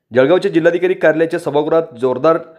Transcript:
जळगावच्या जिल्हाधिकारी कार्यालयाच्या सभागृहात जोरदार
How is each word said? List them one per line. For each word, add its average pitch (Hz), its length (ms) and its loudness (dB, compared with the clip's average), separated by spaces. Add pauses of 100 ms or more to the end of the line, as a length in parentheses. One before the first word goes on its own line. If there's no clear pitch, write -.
(140)
जळगावच्या 165 380 2
जिल्हाधिकारी 170 420 0
कार्यालयाच्या 165 460 0
सभागृहात 160 440 -2 (180)
जोरदार 135 360 0 (220)